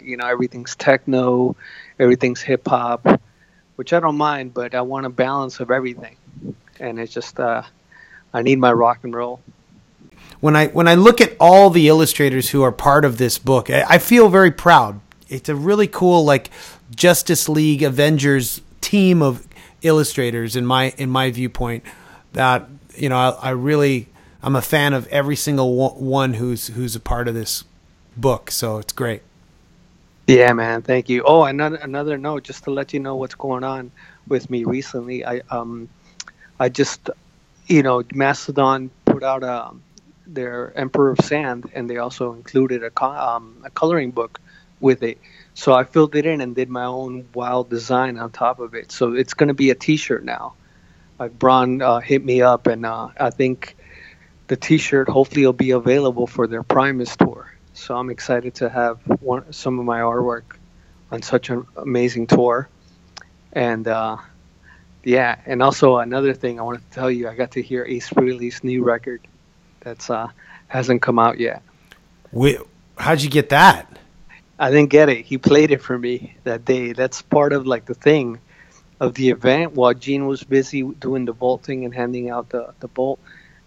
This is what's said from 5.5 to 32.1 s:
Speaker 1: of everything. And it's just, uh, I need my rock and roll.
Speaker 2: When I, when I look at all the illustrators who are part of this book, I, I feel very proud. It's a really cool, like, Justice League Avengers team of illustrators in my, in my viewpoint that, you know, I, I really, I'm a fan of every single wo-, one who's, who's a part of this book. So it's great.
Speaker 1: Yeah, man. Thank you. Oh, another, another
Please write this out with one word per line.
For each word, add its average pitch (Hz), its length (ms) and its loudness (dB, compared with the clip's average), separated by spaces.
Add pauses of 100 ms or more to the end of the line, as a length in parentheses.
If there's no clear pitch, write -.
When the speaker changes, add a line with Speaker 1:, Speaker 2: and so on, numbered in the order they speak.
Speaker 1:
of 120 120 -6
everything. 120 440 -6 (640)
And 117 200 -10
it's 117 140 -12
just, - 260 -10
uh, 117 240 -4 (680)
I 117 80 -4
need 135 180 2
my 123 140 2
rock 120 300 0
and 120 100 -12
roll. 120 260 -10 (1000)
Speaker 2:
When 151 140 2
I, 151 120 4
when 170 200 2
I 170 80 8
look 226 240 8
at 220 200 4
all 185 300 10
the 160 200 6
illustrators 147 600 4
who 143 120 2
are 127 100 4
part 143 320 4
of 123 140 2
this 123 200 0
book, 131 320 0
I, 135 180 2
I 170 100 8
feel 226 320 8
very 185 220 6
proud. 117 500 4 (260)
It's 135 220 -10
a 151 60 -2
really 196 320 2
cool, 175 360 4
like, 143 260 2 (460)
Justice 170 540 2
League 151 340 0
Avengers 139 800 0 (200)
team 185 400 4
of 131 260 -2 (340)
illustrators 123 760 0
in 123 100 -2
my, 131 320 0
in 135 120 -6
my 131 200 0
viewpoint 120 540 -6 (500)
that, 127 340 0 (280)
you 143 140 -4
know, 127 80 -2
I, 127 120 2
I 127 220 -6
really, 135 560 0 (340)
I'm 139 140 -2
a 123 60 0
fan 147 320 0
of 123 140 -4
every 143 280 -2
single 131 400 -2
wo-, 131 140 0
one 131 460 -2
who's, 120 320 -6
who's 117 280 -8
a 113 40 -10
part 120 280 -4
of 117 80 -4
this - 280 -8 (540)
book. 117 320 -2
So 110 280 -6
it's - 160 -12
great. 117 280 -6 (1080)
Speaker 1:
Yeah, 123 260 8
man. 117 300 -4
Thank 127 260 -2
you. 123 140 -2
Oh, 156 200 6
another, 151 340 -4
another 147 400 -8